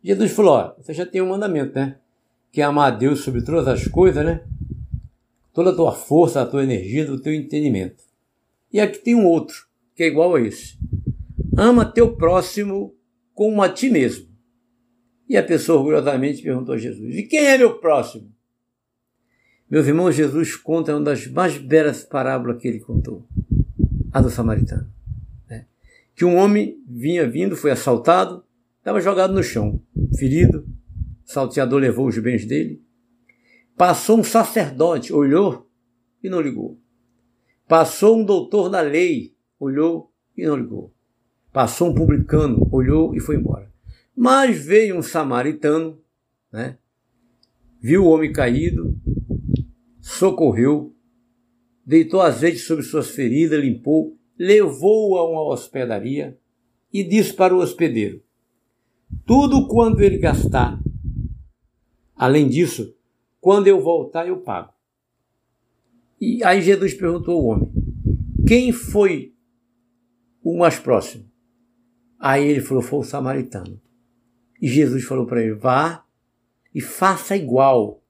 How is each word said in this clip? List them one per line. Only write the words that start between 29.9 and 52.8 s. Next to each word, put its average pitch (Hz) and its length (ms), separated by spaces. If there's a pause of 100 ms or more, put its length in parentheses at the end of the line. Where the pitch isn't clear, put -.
ferido, 147 480 (640)
o - 20
salteador 135 520
levou 127 260
os 117 100
bens 113 300
dele. 139 340 (960)
Passou 180 440
um - 20
sacerdote, 170 880
olhou 151 560 (540)
e 190 80
não 180 100
ligou. - 380 (880)
Passou 196 500
um 220 80
doutor 190 440
da 190 120
lei, 156 540 (240)
olhou 156 540 (240)
e 180 100
não 147 100
ligou. 120 360 (600)
Passou 135 380
um - 40
publicano, 151 760
olhou 139 460
e - 20
foi - 160
embora. - 340 (460)
Mas 247 500
veio 196 320
um 160 60
samaritano, 151 960 (540)
né? 127 260 (1040)
Viu 170 240
o 170 40
homem 156 240
caído, 135 640 (1040)
socorreu, 147 920 (880)
deitou 165 380
azeite 151 360
sobre 151 260